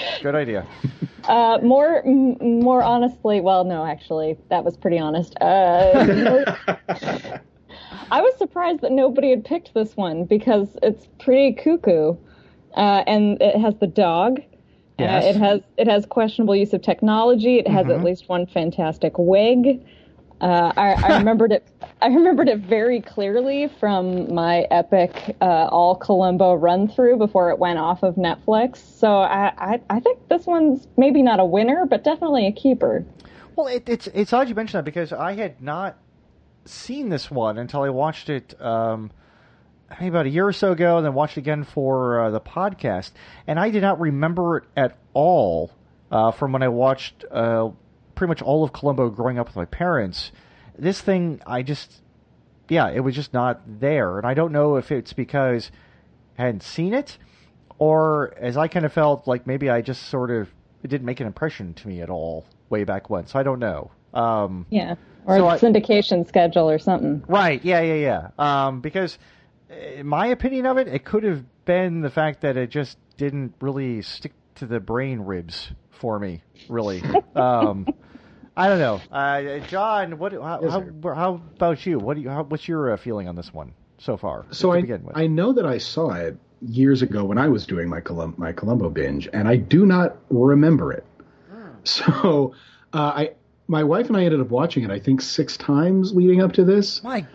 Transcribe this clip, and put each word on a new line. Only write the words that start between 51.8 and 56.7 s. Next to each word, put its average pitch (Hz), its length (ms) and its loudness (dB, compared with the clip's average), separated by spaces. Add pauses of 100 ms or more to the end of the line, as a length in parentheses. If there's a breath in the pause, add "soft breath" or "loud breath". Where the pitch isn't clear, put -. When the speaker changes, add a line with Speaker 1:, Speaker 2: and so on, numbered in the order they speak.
Speaker 2:
yeah, 151 220 2
it 107 100 -4
was 131 160 -2
just 143 180 -8
not 123 280 -2 (180)
there. 117 380 0
And 110 100 -6
I 127 60 -2
don't 160 180 -2
know 147 240 2
if 127 160 -4
it's 127 220 -6
because 127 580 -2 (640 soft breath)
I 123 80 -6
hadn't 110 180 -4
seen 180 300 -6